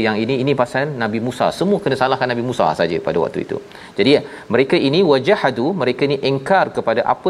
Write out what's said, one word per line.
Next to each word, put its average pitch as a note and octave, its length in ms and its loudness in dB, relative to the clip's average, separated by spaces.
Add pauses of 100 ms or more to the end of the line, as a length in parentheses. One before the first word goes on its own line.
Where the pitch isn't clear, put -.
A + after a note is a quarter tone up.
yang A2 180 0
ini, B2+ 200 -2
ini C#3+ 180 2
pasal C3 240 -2 (180)
Nabi A2 240 -2
Musa. A#2+ 200 -2 (120)
Semua F#3+ 240 0
kena C3 180 0
salahkan C3 320 0
Nabi A#2+ 160 -4
Musa A#2+ 160 0 (160)
saja E2+ 160 0 (100)
pada C#2+ 160 0
waktu - 220 -4
itu. - 120 -6 (400)
Jadi, G#2+ 140 4 (420)
mereka C#3 220 2 (140)
ini D3+ 100 2 (120)
wajahadu, C3+ 560 2 (140)
mereka B2 300 0
ni - 60 -2 (140)
ingkar D3+ 340 2 (120)
kepada - 240 0 (140)
apa - 140 -2